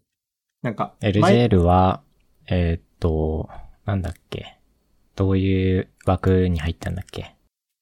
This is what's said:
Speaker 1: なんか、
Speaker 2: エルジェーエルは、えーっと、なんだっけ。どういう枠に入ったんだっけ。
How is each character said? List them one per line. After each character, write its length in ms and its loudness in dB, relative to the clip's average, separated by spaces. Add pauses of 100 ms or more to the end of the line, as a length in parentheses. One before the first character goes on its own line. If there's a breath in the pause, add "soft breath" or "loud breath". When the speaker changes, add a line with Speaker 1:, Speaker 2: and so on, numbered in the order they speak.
(640)
Speaker 1:
な 100 -4
ん 20 -8
か、 260 -8
Speaker 2:
エ 120 0
ル 100 4
ジ 40 4
ェ 40 4
ー 60 6
エ 120 2
ル 160 4
は、 380 2 (440)
え 280 0
ー 40 -8
っ 40 -14 (180)
と、 480 -2 (360 loud breath)
な 100 -4
ん 80 -2
だ 80 -8
っ 40 -10 (140)
け。 300 -14 (580)
ど 140 0
う 80 2
い 400 2
う 100 -6 (180)
枠 420 2
に 120 -2
入 120 -4
っ 40 -8
た 140 -8
ん 40 -6
だ 80 -10
っ 80 -14
け。 260 -14 (460)